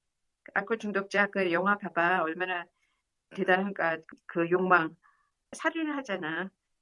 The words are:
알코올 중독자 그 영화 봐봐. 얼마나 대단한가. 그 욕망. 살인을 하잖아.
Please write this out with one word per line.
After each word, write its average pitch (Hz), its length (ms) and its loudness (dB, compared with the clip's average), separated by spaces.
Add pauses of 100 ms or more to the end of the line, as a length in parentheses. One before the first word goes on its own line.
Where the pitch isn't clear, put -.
(540)
알코올 202 260 -2
중독자 202 480 0
그 190 240 0
영화 190 260 2
봐봐. 175 460 0
얼마나 175 420 -4 (680)
대단한가. 185 680 0 (300)
그 170 240 -2
욕망. 175 440 4 (580)
살인을 320 440 -2
하잖아. 180 520 -4 (320)